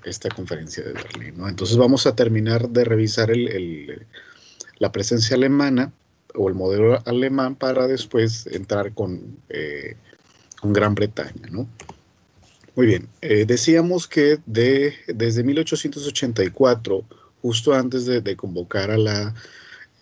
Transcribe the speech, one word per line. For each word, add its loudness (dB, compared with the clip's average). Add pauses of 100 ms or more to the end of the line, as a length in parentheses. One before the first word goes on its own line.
esta -8
conferencia -10
de -10
Berlín, -14
¿no? -8
Entonces -2
vamos 4
a 2
terminar 2
de 2
revisar 2
el, 2
el, -8 (720)
la -2
presencia 0
alemana 2 (420)
o 0
el -2
modelo 2
alemán 0
para 0
después 0
entrar -4
con, -8 (100)
eh, -10 (640)
con 0
Gran 4
Bretaña, -4
¿no? -8 (1080)
Muy 4
bien, 2 (140)
eh, 4
decíamos 2
que 4
de, 2 (120)
desde 0
mil 0
ochocientos -4
ochenta -2
y -2
cuatro, 2 (380)
justo 2
antes 0
de, 0
de -4
convocar -4
a 2
la, 0 (680)